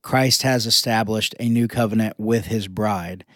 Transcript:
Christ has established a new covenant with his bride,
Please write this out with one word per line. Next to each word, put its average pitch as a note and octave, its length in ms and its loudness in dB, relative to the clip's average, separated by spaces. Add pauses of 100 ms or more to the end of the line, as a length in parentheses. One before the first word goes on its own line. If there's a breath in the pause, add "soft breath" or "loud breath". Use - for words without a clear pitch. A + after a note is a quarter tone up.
Christ C3 400 2
has B2+ 240 2
established A2 720 0
a A#2+ 80 -2
new A#2 200 4
covenant A2 520 0
with A2 280 0
his G#2+ 200 -4
bride, F#2 580 -4 (100)